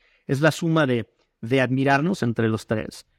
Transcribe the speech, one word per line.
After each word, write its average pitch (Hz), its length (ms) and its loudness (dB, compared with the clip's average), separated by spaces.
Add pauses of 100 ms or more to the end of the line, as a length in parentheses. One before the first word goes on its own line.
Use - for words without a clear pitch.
(260)
es 139 160 -2
la 156 80 6
suma 160 360 0
de, 120 220 -2 (320)
de 131 220 0
admirarnos 139 600 0
entre 117 280 0
los 110 160 -4
tres, - 400 -6 (120)